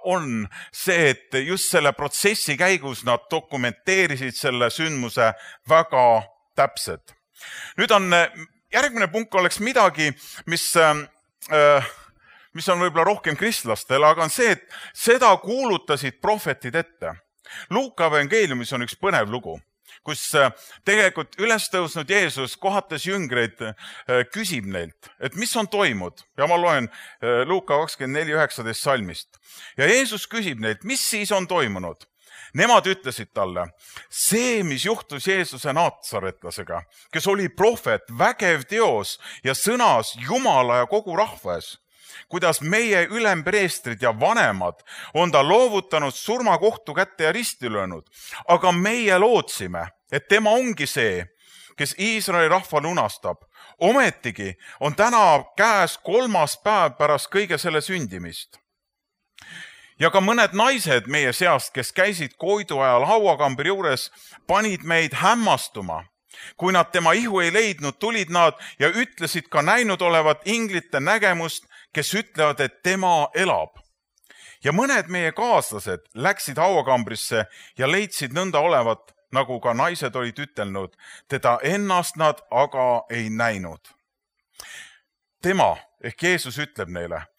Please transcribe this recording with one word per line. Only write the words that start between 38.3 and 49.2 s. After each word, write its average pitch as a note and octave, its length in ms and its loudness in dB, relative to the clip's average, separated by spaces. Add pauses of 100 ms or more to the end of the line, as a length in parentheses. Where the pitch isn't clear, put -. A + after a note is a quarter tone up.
teos D#3 480 0 (260)
ja C3 100 0
sõnas G3+ 640 2
Jumala G3 640 2
ja G3+ 80 0
kogu G3+ 320 -4
rahva G2 380 -4
ees, - 180 -14 (540)
kuidas E3+ 320 0
meie G3 500 2
ülempreestrid F#3 880 0
ja A#2+ 180 2
vanemad A#2+ 600 0 (340)
on E3+ 180 2
ta C#3+ 120 6
loovutanud F3+ 720 2
surmakohtu G#3 800 0
kätte E3+ 340 -2
ja D#3+ 40 2
risti F#3+ 380 -6
löönud. F#2+ 380 -6 (400)
Aga F3 240 4
meie G3 480 2
lootsime, G#2+ 680 0 (240)